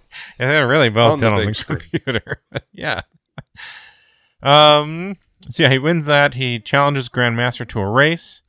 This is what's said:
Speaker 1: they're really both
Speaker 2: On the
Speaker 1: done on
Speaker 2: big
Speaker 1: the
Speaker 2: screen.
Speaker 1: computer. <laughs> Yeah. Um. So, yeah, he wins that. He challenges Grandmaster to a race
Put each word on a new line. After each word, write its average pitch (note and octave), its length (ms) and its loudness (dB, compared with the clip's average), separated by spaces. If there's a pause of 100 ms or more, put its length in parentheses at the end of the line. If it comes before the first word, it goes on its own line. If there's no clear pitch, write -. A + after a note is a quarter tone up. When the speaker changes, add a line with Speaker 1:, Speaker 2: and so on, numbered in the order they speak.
(380)
Speaker 1:
they're C3+ 300 0
really C#3 200 2
both A#2 260 2
Speaker 2:
On D3 40 -4
the B2 80 -2
Speaker 1:
done A2 80 2
on G2+ 60 0
Speaker 2:
big G#2 80 -2
Speaker 1:
the G#2+ 60 -6
Speaker 2:
screen. - 260 -8
Speaker 1:
computer. - 600 -8 (160)
<laughs> - 160 -12
Yeah. G#2+ 300 -8 (1400)
Um. D3+ 760 4 (320)
So, D3 140 -2
yeah, C3 80 4
he C3 80 2
wins D#3 280 -2
that. C#3+ 280 2
He B2 240 -4
challenges C#3 500 0
Grandmaster A#2+ 600 -2
to A2+ 120 -6
a G2 100 -4
race D3+ 580 -2